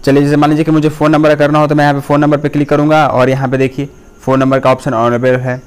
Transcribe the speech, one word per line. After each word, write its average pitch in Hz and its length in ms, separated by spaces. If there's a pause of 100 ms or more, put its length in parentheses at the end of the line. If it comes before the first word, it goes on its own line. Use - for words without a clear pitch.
चलिए, 139 200
जैसे 147 120
मान 147 140
लीजिए 156 140
कि 160 60
मुझे 156 200
phone 151 220
number 151 240
करना 147 220
हो, 151 80
तो 147 80
मैं 147 100
यहाँ 143 100
पे 139 80
फ़ोन 147 180
number 147 180
पे 151 100
click 143 200
करूँगा 151 400
और 127 220
यहाँ 131 180
पे 131 100
देखिए, 135 300 (320)
phone 131 200
number 135 200
का 131 120
option 131 200
अवेलेबल 120 480
है। 127 260